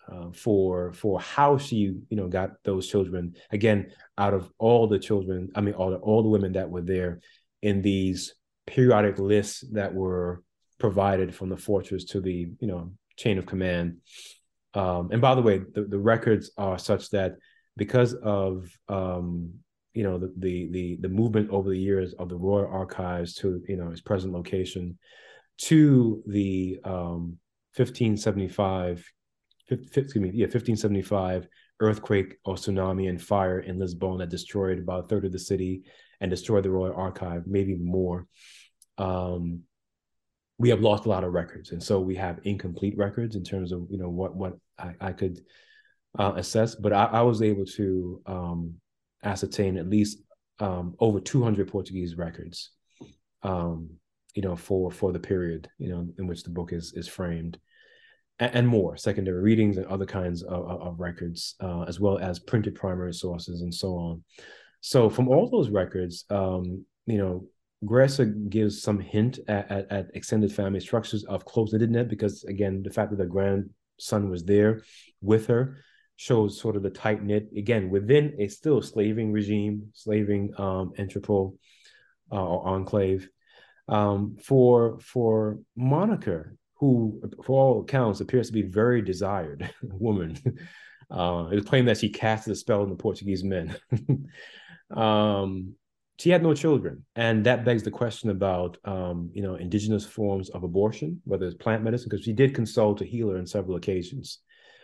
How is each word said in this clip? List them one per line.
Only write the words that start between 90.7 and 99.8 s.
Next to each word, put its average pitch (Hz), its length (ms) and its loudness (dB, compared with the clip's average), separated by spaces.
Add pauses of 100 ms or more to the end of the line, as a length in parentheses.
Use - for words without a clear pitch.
Uh, 87 400 -2
it 101 60 2
was 104 80 2
claimed 127 240 4
that 110 100 4
she 110 100 0
casted 110 440 -2
a 98 40 -2
spell 101 260 0
on 98 80 -2
the 92 60 -6
Portuguese 98 460 -4
men. 87 340 -4 (320)
<laughs> 139 200 0 (640)
Um, 101 800 2 (440)
she - 100 2
had 175 140 6
no 165 100 4
children. 135 540 0 (100)
And 113 300 2
that 117 180 4
begs 117 180 4
the 104 80 -4
question 113 380 -4
about, 92 560 0
um, 90 480 -6
you 101 100 -6
know, 95 120 -4
indigenous 104 500 -2